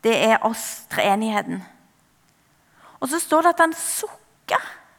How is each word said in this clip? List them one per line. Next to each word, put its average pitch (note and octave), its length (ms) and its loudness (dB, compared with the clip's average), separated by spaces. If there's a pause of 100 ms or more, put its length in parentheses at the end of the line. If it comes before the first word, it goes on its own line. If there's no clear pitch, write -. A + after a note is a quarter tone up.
Det A3+ 120 4 (100)
er A3 180 4
oss, A3+ 220 -2 (240)
treenigheten.» G#3 720 0 (1400)
Og C4 160 -6
så E4 80 -2
står D#4+ 240 2
det E4+ 80 4
at E4+ 80 4
han E4 160 2
sukker. - 880 -6 (300)